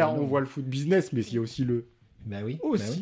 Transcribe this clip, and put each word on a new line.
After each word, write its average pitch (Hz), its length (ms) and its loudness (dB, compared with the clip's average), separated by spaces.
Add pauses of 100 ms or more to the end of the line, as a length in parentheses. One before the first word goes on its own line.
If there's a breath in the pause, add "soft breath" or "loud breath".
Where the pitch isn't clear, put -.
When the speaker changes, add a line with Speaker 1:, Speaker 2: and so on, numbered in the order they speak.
Speaker 1:
Énorme, 156 60 2
Speaker 2:
on - 60 -2
Speaker 1:
énorme. 143 120 0
Speaker 2:
voit 139 100 2
le 135 60 2
foot 135 180 -6
business, 143 480 2
mais 117 140 0
il 104 80 -6
y 117 40 0
a 117 40 2
aussi 117 240 -2
le, 120 220 0 (380)
Speaker 1:
Bah 101 200 -6
oui, 131 160 -6
Speaker 2:
aussi 254 220 2
Speaker 1:
bah 110 180 -2